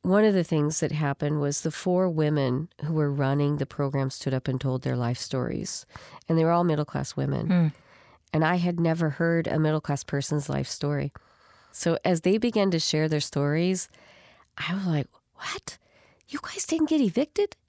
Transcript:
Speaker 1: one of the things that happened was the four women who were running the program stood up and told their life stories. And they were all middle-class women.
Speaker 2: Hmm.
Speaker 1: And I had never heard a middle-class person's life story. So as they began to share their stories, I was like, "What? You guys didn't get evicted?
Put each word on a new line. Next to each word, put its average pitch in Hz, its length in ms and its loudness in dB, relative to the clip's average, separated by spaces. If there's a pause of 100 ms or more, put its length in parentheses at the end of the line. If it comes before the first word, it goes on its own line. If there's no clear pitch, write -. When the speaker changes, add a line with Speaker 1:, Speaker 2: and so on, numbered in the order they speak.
Speaker 1:
one 196 220 4
of 208 100 6
the 180 100 4
things 151 360 0
that 156 120 -2
happened 147 480 0
was 143 200 -2
the 160 100 -2
four 185 380 0
women 151 600 0 (160)
who 160 100 -2
were 151 160 2
running 143 460 2
the 139 100 -2
program 135 440 -2
stood - 240 -4
up 131 140 -2
and 127 120 -2
told 127 220 -2
their 127 140 -2
life 123 220 -2
stories. - 680 -4 (440)
And 165 100 2
they 160 60 4
were 165 80 4
all 175 120 4
middle-class 147 520 -2
women. 139 300 -2
Speaker 2:
Hmm. 170 200 4 (680)
Speaker 1:
And 156 120 2
I 175 120 2
had 175 220 0
never 165 320 2
heard 165 360 0
a - 120 -2
middle-class 151 460 0
person's 143 440 -2
life 139 200 -2
story. 143 440 -4 (600)
So - 320 0
as 170 180 2
they 196 160 2
began 214 320 0
to 170 80 0
share 156 300 0
their 156 120 0
stories, 156 680 0 (680)
I 170 180 -6
was 196 120 -4
like, 151 200 0 (280)
"What? - 440 -12 (500)
You 285 140 -10
guys - 240 -8
didn't 320 240 2
get 311 100 4
evicted? 269 560 0 (120)